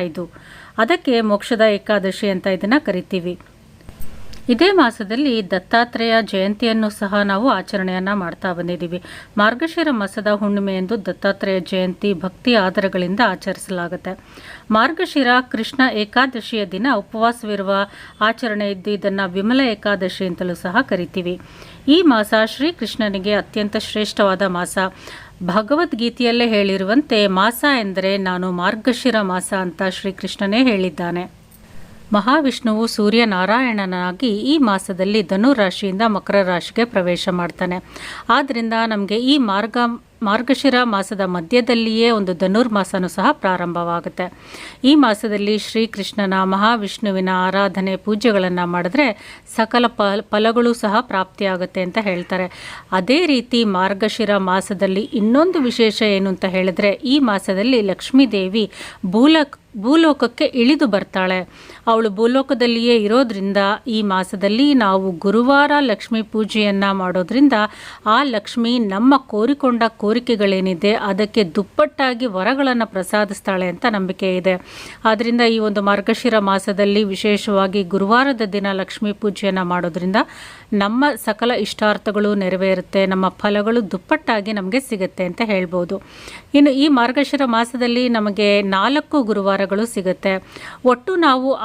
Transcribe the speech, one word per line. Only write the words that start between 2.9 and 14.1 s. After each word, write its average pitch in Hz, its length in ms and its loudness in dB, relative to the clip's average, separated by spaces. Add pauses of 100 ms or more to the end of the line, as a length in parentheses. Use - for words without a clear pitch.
ಇದೇ 285 220 4
ಮಾಸದಲ್ಲಿ 233 800 0
ದತ್ತಾತ್ರೇಯ 233 680 0
ಜಯಂತಿಯನ್ನು 214 680 0
ಸಹ 202 260 -4
ನಾವು 202 340 2
ಆಚರಣೆಯನ್ನ 185 640 -2
ಮಾಡ್ತಾ 180 400 -4
ಬಂದಿದ್ದೀವಿ. 175 500 -6 (340)
ಮಾರ್ಗಶಿರ 269 540 0
ಮಾಸದ 208 360 -4
ಹುಣ್ಣಿಮೆಯಂದು 202 760 -2
ದತ್ತಾತ್ರೇಯ 196 540 -2
ಜಯಂತಿ 185 540 -2
ಭಕ್ತಿ 185 400 -2
ಆದರಗಳಿಂದ 190 760 0
ಆಚರಿಸಲಾಗುತ್ತೆ. 180 920 -6 (520)